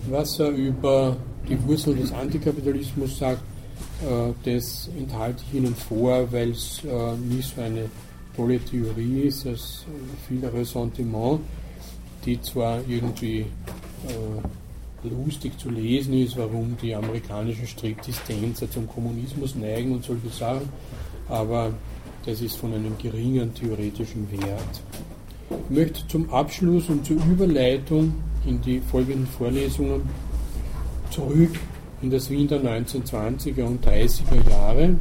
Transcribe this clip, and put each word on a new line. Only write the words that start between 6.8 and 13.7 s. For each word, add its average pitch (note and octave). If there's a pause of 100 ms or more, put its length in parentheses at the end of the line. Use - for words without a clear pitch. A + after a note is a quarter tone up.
äh, A#2 (180)
nicht B2+
so B2
eine A2+ (500)
tolle A#2+
Theorie A#2
ist, C#3+
es, -
äh, C3+
viel B2+
Ressentiment, A#2+ (880)
die A#2+
zwar A#2
irgendwie, A#2 (600)